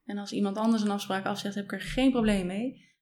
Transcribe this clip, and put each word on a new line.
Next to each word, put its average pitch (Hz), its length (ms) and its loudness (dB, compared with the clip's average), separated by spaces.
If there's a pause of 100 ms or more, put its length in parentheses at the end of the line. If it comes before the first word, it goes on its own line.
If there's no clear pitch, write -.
En 202 140 -6
als 202 140 -8
iemand 202 240 0
anders 220 260 2
een 208 80 2
afspraak 196 340 -2
afzegt, 202 300 -4
heb 202 100 -6
ik - 80 -8
er 196 80 -6
geen 262 300 4
probleem 214 360 2
mee. 208 560 -6